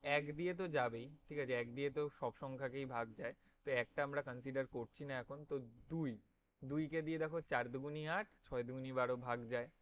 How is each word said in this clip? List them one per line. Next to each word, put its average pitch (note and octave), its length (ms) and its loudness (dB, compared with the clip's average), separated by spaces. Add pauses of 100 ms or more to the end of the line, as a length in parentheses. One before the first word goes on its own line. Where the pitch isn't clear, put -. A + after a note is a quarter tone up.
(180)
এক D3 80 2 (120)
দিয়ে F3 220 0
তো F#3 80 0
যাবেই, B2 400 2 (200)
ঠিক D3 160 -6
আছে? B2+ 180 2
এক A#2 140 -2
দিয়ে C#3 220 2
তো D3 40 2 (180)
সব B2+ 120 0 (100)
সংখ্যাকেই C3+ 440 -2 (100)
ভাগ A#2 120 2 (120)
যায়, C#3+ 160 -4 (280)
তো D3 60 -4 (140)
একটা - 240 -2
আমরা C#3+ 200 0
কনসিডার C3 380 0 (100)
করছি A#2 340 -4
না C#3 40 -2 (100)
এখন। C#3 160 -10 (100)
তো D3 60 0 (360)
দুই, D#3 200 2 (500)
দুইকে D3+ 460 0
দিয়ে D#3+ 160 0
দেখো, D#3+ 180 0 (100)
চার B2 220 4
দুগুণী D3 340 -4
আট, F#3+ 200 0 (180)
ছয় B2 220 0
দুগুণী C3 320 -4
বারো B2 160 6 (120)
ভাগ A#2+ 120 2 (140)
যায়। A#2+ 140 0 (140)